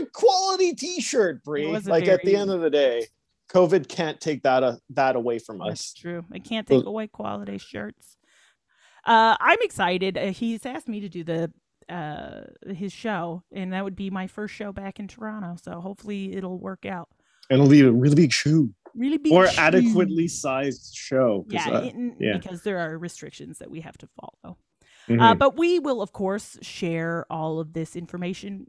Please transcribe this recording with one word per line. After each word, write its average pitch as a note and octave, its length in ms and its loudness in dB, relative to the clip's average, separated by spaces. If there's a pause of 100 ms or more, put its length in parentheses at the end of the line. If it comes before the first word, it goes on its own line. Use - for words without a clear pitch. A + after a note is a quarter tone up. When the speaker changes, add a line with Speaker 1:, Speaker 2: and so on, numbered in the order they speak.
Speaker 1:
a D4 60 0
quality F#4+ 680 2
t-shirt, B3 680 -2
Bree. D3 240 -6
Speaker 2:
It D#3+ 40 -4
was G#3 140 -4
a G3 60 -2
Speaker 1:
Like, E3+ 160 4
at F#3 160 6
the F#3+ 80 4
Speaker 2:
very G3+ 100 4
Speaker 1:
end G3 80 -2
of F#3 120 -2
the D#3+ 100 0
day, B2+ 340 2 (440)
covid F3+ 380 4
can't D#3 320 -6
take D3+ 220 -4
that, C3 220 4
uh, A#2 140 0 (120)
that C3 260 0
away A#2 220 -2
from A2 220 -14
Speaker 2:
That's G2 100 -6
Speaker 1:
us. - 240 -10
Speaker 2:
true. F3 400 -12
It - 100 -16
can't A3 240 -8
Speaker 1:
Well C3 120 6
Speaker 2:
take - 80 -2
away G#3+ 200 -8
quality G3 520 -10
shirts. - 580 -16 (880)
Uh, A3+ 340 6
I'm E4+ 220 4
excited. F#3 560 -2
Uh, F#3+ 140 -4
he's A3+ 340 -6
asked C4 220 -10
me G#3+ 140 -8
to G3+ 80 -10
do E3 140 -12
the, E3 280 -4 (360)
uh, D3+ 580 -12 (280)
his F#3 180 -10
show, F3 520 -6 (100)
and F#3 200 -8
that F#3+ 100 -4
would G3 120 -8
be G3 140 -8
my F#3+ 160 -6
first G#3 300 -12
show G#3 160 -10
back G3 280 -12
in G#3 80 -12
Toronto. G#3+ 540 -12
So E3+ 200 -12
hopefully G3 540 -10
it'll F#3 220 -8
work F#3+ 300 -12
out. F3+ 220 -10 (420)
Speaker 1:
And C3 80 6
it'll C#3 100 8
be D3 120 10
a B2+ 100 10
really C3 240 4
big D3 180 6
shoe. D3 400 2 (220)
Speaker 2:
Really C#4 240 -2
big D4+ 140 0
Speaker 1:
Or F#4 140 8
Speaker 2:
shoe. - 140 0
Speaker 1:
adequately F#3+ 680 4
sized C3+ 680 -6
show, A#2+ 480 0
'cause, G#3 100 -12
Speaker 2:
Yeah, F3 160 -2
Speaker 1:
uh, - 120 0
Speaker 2:
it, - 120 -8
n-, A#3+ 260 -8
Speaker 1:
yeah. G#3 200 -2
Speaker 2:
because F3+ 240 -12
there F#3+ 160 -4
are D#3+ 180 -6
restrictions D#3+ 640 -16
that - 100 -18
we D#3+ 120 -14
have - 180 -18
to - 80 -20 (120)
follow. - 380 -20 (500)
Speaker 1:
Mm-hmm. A#2 140 4
Speaker 2:
Uh, A3+ 140 8
but C4+ 200 4
we E4+ 220 2
will, C4+ 240 -2
of G3+ 120 -8
course, G3 500 -6
share E3 680 -6
all D#3+ 300 -6
of D#3+ 140 -10
this E3 220 -8
information F3+ 720 -10